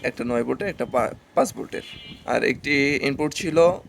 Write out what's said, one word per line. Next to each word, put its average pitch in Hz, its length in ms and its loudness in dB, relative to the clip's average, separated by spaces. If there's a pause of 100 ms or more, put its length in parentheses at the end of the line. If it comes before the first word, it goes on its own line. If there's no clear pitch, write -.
একটা 123 200 -4
নয় 120 200 0
ভোল্টের, 131 240 -2
একটা 147 180 -4
পা-, 113 280 0 (220)
পাঁচ - 180 2
ভোল্টের, - 280 -10 (440)
আর 117 180 2
একটি 143 580 2
ইনপুট 147 320 -2
ছিল 170 540 4